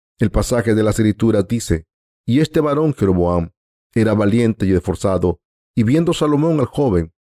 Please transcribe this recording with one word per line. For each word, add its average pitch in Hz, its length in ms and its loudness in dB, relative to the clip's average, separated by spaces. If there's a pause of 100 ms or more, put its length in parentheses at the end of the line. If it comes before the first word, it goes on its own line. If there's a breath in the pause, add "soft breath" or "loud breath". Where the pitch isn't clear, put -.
(180)
El 101 140 -2
pasaje 110 440 0
de 107 80 0
las 107 160 -2
Escrituras 107 480 0
dice, 87 400 -4 (380)
"Y 120 140 2
este 160 220 0
varón 147 320 0
Jeroboam 87 580 0 (420)
era 110 200 2
valiente 107 520 0
y 95 80 2
esforzado, 90 680 -2 (340)
y 120 80 0
viendo 160 300 2
Salomón 156 460 0
al 123 80 -2
joven, 90 460 -2 (260)